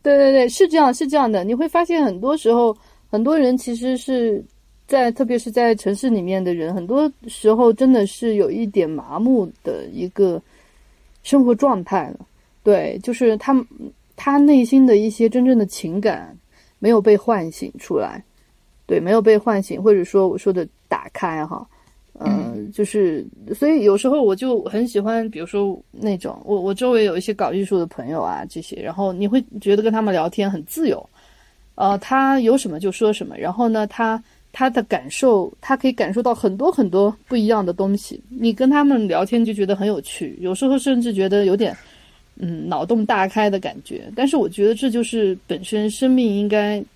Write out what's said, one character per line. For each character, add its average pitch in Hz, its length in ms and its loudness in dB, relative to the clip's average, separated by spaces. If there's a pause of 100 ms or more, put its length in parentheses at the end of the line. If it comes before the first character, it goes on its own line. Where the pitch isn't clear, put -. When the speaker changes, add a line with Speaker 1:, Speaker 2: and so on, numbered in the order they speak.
Speaker 1:
对， 285 160 4
对， 277 140 6
对， 262 180 4
是 339 200 2
这 311 80 0
样， 277 180 6
是 311 100 -4
这 277 120 -2
样 254 140 2
的。 196 120 0
你 202 100 -2
会 285 160 -2
发 339 160 0
现 330 200 0
很 185 160 -2
多 269 160 0
时 233 160 2
候， 233 240 2 (340)
很 214 120 0
多 294 140 2
人 254 220 2
其 247 160 -6
实 247 220 -4
是 233 440 -2 (460)
在， 254 240 2
特 240 140 -2
别 247 120 -2
是 233 140 -6
在 233 240 4
城 214 180 -4
市 226 160 -2
里 214 140 0
面 185 200 -2
的 180 120 -2
人， 165 180 -4
很 180 140 -6
多 277 240 0 (160)
时 214 260 0
候 233 200 4
真 262 200 4
的 214 140 4
是 220 300 -4
有 202 120 2
一 226 160 -4
点 196 240 0
麻 147 300 -8
木 226 320 2 (140)
的 90 280 -8
一 175 180 -8
个 180 300 0 (840)
生 277 200 4
活 240 80 4
状 233 300 2
态 175 280 -4
了。 - 100 -16 (420)
对， 175 400 2
就 247 120 -4
是 233 240 2
他， 269 160 0 (600)
他 277 220 0
内 285 260 6
心 262 220 6
的 233 140 6
一 214 100 2
些 220 180 0
真 240 160 2
正 254 160 4
的 214 60 2
情 180 340 -8
感 202 380 -4 (420)
没 202 120 2
有 226 100 6
被 208 160 6
唤 196 340 -2
醒 - 280 -12
出 - 180 -6
来。 - 260 -4 (640)
对， 175 160 0
没 175 100 -4
有 220 120 4
被 214 160 6
唤 208 240 -2
醒， 180 200 -8
或 208 100 4
者 185 120 2
说 190 240 2
我 175 80 -2
说 196 160 -2
的 175 140 -2 (200)
打 - 280 -6
开 160 320 -6
哈。 - 200 -12 (540)
嗯， - 340 -2
Speaker 2:
嗯。 107 180 -12
Speaker 1:
就 208 120 -2
是， 175 400 -2 (300)
所 285 140 0
以 302 160 2
有 202 120 6
时 208 100 0
候 277 160 2
我 196 140 2
就 240 280 -2
很 208 220 -2
喜 220 140 -2
欢， 226 300 -2
比 156 80 -14
如 165 80 -10
说 202 340 -4 (120)
那 208 260 -4
种， - 260 -10
我， 202 160 -2
我 196 140 -2
周 254 160 -2
围 226 140 4
有 180 120 0
一 180 40 -4
些 214 120 -6
搞 175 200 -2
艺 196 120 -2
术 190 140 0
的 170 80 -2
朋 127 220 -12
友 156 120 -4
啊， 85 300 -6
这 - 100 -14
些， - 220 -16
然 160 100 -10
后 190 220 -4
你 196 120 -4
会 247 160 2 (200)
觉 202 120 2
得 208 80 0
跟 220 80 2
他 220 120 0
们 208 100 0
聊 170 160 0
天 196 220 -2
很 170 160 -6
自 311 220 -4
由。 - 200 -4 (680)
呃， 202 240 0
他 269 420 0
有 233 180 4
什 226 120 -6
么 156 80 -8
就 185 140 -4
说 214 180 0
什 208 160 -4
么， - 120 -16
然 160 120 -6
后 220 160 -2
呢， 220 200 0
他， 226 360 -4 (300)
他 262 160 -2
的 240 140 -2
感 254 280 -6
受， 214 400 2 (100)
他 - 140 -2
可 262 140 0
以 254 40 0
感 196 200 -2
受 226 100 -2
到 233 120 0
很 208 200 -2
多 262 160 0
很 226 200 0
多 202 260 2 (100)
不 254 100 -4
一 214 100 0
样 214 180 2
的 175 80 -2
东 196 240 -2
西。 - 320 -10
你 233 240 -2
跟 262 160 0
他 294 160 2
们 254 240 2
聊 170 160 0
天 233 180 0
就 220 120 -2
觉 202 100 -2
得 196 120 0
很 196 120 -2
有 202 140 -2
趣， - 380 -12
有 180 140 -4
时 269 120 -2
候 269 120 2
甚 254 220 0
至 233 140 -4
觉 190 140 0
得 202 160 2
有 190 120 2
点， 208 200 -2 (640)
嗯， 165 300 -8
脑 160 180 -4
洞 220 180 0
大 196 240 0
开 208 220 0
的 190 100 -2
感 - 240 -10
觉。 - 320 -14
但 262 100 0
是 285 100 0
我 226 120 2
觉 202 180 0
得 226 80 4
这 254 160 -2
就 233 140 0
是 208 420 -2
本 185 160 -6
身 214 280 -2
生 262 200 0
命 254 160 4
应 208 220 0
该 208 340 0 (140)